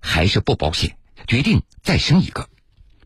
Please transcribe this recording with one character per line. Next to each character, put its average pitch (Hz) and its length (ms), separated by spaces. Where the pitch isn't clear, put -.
还 - 260
是 104 140
不 87 160
保 76 160
险， - 240
决 120 140
定 220 200
再 - 160
生 165 240
一 - 40
个。 - 220